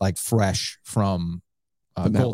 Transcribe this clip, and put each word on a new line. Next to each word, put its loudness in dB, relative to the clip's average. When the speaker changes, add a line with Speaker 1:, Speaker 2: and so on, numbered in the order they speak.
Speaker 1:
like, 0
fresh 0
from, -2
uh, -4
Speaker 2:
The 2
Speaker 1:
Golden, 4